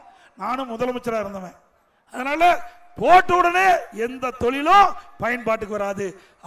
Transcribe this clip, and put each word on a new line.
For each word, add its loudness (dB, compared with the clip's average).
நானும் -6
முதலமைச்சரா -6
இருந்தவன், -14
அதனால -4
போட்ட 6
உடனே 2
எந்த -8
தொழிலும் 4
பயன்பாட்டுக்கு -4
வராது. -6